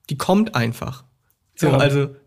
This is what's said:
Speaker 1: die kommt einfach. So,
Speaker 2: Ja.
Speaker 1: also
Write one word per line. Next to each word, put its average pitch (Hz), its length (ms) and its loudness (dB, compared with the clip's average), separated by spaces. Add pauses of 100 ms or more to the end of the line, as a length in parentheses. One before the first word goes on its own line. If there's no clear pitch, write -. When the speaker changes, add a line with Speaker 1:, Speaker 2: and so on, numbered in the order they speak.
Speaker 1:
die 139 80 -6
kommt 208 380 0
einfach. 117 480 -6 (520)
So, 156 120 0
Speaker 2:
Ja. 135 100 4
Speaker 1:
also 143 300 2 (180)